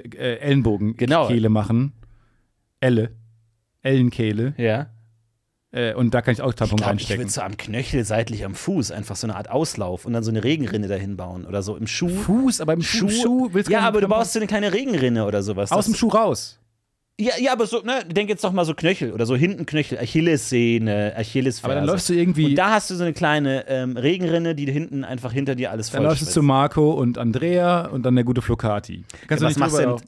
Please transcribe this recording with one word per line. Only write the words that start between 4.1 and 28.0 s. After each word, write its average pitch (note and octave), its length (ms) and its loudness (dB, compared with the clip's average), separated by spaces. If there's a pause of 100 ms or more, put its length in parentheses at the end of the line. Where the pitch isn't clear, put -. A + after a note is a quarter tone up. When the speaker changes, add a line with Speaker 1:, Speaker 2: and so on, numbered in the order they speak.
Speaker 2:
Ja. A#2+ 300 0 (840)
Speaker 1:
Äh, A#2 220 -2
und A#2+ 200 0
da A#2+ 80 2
kann B2 120 2
ich A2+ 80 -6
auch C3 120 0
Tampons G#2+ 180 0
Speaker 2:
Ich G#2+ 60 2
glaub, G#2 120 2
Speaker 1:
reinstecken. G2+ 320 -2
Speaker 2:
ich A2+ 60 -6
würd G2+ 60 -4
so B2+ 80 -6
am G2+ 160 -8
Knöchel B2 480 -4
seitlich A2 400 -4
am G2 100 -8
Fuß E3+ 360 -2
einfach G2+ 240 -10
so A#2 120 -8
eine G#2 80 -6
Art G2+ 140 -10
Auslauf A2 560 -4
und A#2+ 80 -4
dann A#2 100 -2
so A2 80 -2
eine A2 120 -2
Regenrinne A2+ 440 -2
dahin G2 300 -4
bauen F2+ 280 -10
oder F#2+ 160 -6
so F#2+ 140 -6
im G#2+ 120 -8
Schuh. - 220 -4
Speaker 1:
Fuß, G#3+ 520 0
aber D#3 120 2
im E3 80 0
Schuh, G3+ 280 0
Speaker 2:
Schuh? A3+ 120 -2
Speaker 1:
Schuh B3 320 0
willst G3 160 0
du F#3+ 40 2
Speaker 2:
Ja, A3+ 60 4
Speaker 1:
keinen A3+ 100 2
Speaker 2:
aber G#3+ 120 2
du G3 60 2
Speaker 1:
Tampon? G#3+ 120 2
Speaker 2:
baust - 160 -2
dir A3+ 40 0
eine G#3+ 80 -2
kleine G#3 260 0
Regenrinne C3+ 520 0
oder G2+ 180 0
sowas. G2 280 -2
Speaker 1:
Aus F3 80 2
Speaker 2:
Das - 80 0
Speaker 1:
dem G#3+ 80 2
Schuh A3+ 140 0
raus. G#3 500 0 (580)
Speaker 2:
Ja, A3 220 -2
ja, B3 140 2
aber A3+ 120 0
so, G#3+ 160 -4
ne, A#3 240 -4
denk F#3 240 -2
jetzt G#3 140 -4
doch F#3+ 80 0
mal F3+ 140 2
so D#3 80 -2
Knöchel D#3+ 400 0
oder A2+ 120 0
so B2 120 2
hinten F3 280 0
Knöchel, D3 320 -2
Achillessehne, A#2 1160 2
Achillesferse. B2+ 500 -2
Speaker 1:
Aber C3 100 0
dann D3 100 0
läufst F3+ 240 0
du F3+ 40 2
irgendwie E3+ 340 4
Speaker 2:
Und C#3+ 80 4
da F#3 160 4
hast G#3+ 180 0
du F#3 60 -8
so F3 80 -2
eine E3+ 100 -2
kleine, D3 560 0
ähm, B2+ 260 -2
Regenrinne, E3 580 0
die C#3+ 160 -4
hinten C#3 360 -2
einfach B2 260 -8
hinter C3+ 240 -2
dir B2 160 -4
alles A2+ 200 -6
Speaker 1:
Dann C#3 120 -2
läufst D3+ 120 4
du D3 100 -4
Speaker 2:
vollschwitzt. - 80 -4
Speaker 1:
zu D#3 100 4
Marco C#3+ 480 4
und B2 260 0
Andrea E3+ 680 2
und B2+ 160 -6